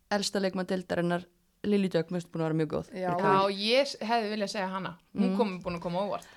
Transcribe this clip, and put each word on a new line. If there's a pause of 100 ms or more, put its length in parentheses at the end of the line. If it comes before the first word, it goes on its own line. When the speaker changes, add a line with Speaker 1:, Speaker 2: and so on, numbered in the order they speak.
(120)
Speaker 1:
elsta
leikmann
deildarinnar, (380)
Lilju
Dögg,
mér
finnst
búin
að
vera
mjög
góð.
Speaker 2:
Já.
Speaker 3:
Já, (180)
ég
s-,
hefði
viljað
segja
hana. (160)
Hún
Speaker 1:
Mm.
Speaker 3:
kom,
búin
að
koma
á
óvart.